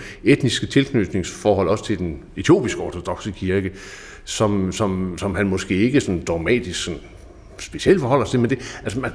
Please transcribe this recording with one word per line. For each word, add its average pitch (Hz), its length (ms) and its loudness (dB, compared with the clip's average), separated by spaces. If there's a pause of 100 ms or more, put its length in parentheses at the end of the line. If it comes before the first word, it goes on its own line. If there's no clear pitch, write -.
(240)
etniske 120 440 4
tilknytningsforhold 98 1040 2
også - 160 0
til 98 140 -2
den 82 180 -4 (180)
etiopiske 123 460 4
ortodokse 87 500 -6
kirke, 92 400 -2 (540)
som, 101 460 0
som, 92 460 -2
som 95 180 -4
han 101 120 2
måske 95 280 -2
ikke 123 260 4
sådan 87 220 -2
dogmatisk 90 600 -2
sådan 80 160 -6 (600)
specielt - 420 2
forholder 127 240 2
sig - 60 -6
til, 127 80 2
men 117 100 2
det, 131 100 0 (240)
altså, 113 160 -4
man 123 160 -4